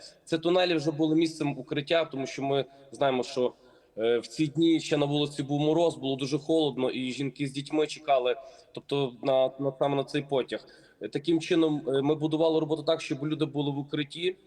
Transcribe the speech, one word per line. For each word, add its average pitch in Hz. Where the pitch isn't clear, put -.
Ці 165
тунелі 175
вже 156
були 156
місцем 156
укриття, 147
тому 135
що -
ми 135
знаємо, 127
що, 123
е, 117
в 113
ці 156
дні 160
ще -
на 147
вулиці 147
був 143
мороз, 156
було 135
дуже 139
холодно, 135
і 127
жінки 139
з 127
дітьми 143
чекали, 123
тобто 139
на, 131
на, 139
саме 143
на 139
цей 143
потяг. 127
Е, 107
таким 160
чином, 160
е, 135
ми 147
будували 156
роботу 151
так, 156
щоб 143
люди 151
були 147
в 139
укритті. 151